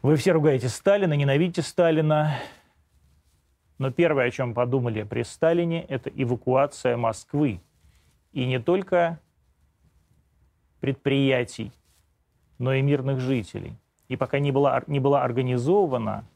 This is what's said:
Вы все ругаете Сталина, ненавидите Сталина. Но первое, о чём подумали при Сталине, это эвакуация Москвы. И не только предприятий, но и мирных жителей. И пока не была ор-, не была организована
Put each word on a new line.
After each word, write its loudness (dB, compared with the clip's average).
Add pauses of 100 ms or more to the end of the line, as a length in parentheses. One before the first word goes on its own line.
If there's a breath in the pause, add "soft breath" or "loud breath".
Вы 4
все 2
ругаете 2
Сталина, 2
ненавидите 0
Сталина. 2 (1400 loud breath)
Но -4
первое, 2
о 0
чём -4
подумали -2
при -6
Сталине, 0
это -8
эвакуация -2
Москвы. -4 (720)
И -4
не -2
только 0 (1600)
предприятий, 0 (880)
но -2
и 0
мирных 0
жителей. -4 (360)
И -6
пока -2
не 0
была 2
ор-, -2
не -2
была 2
организована 0 (100)